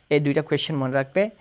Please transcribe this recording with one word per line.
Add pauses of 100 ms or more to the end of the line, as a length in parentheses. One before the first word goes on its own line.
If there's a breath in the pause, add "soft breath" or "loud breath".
(100)
এই
দুইটা
কোয়েশ্চেন
মনে
রাখবে। (100)